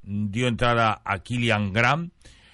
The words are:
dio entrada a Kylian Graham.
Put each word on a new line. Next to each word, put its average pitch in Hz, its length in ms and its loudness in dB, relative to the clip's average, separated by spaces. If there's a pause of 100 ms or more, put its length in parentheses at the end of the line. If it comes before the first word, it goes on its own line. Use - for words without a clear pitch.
dio 104 460 -4
entrada 117 560 2
a 98 160 -4
Kylian 110 540 0
Graham. 139 380 0 (420)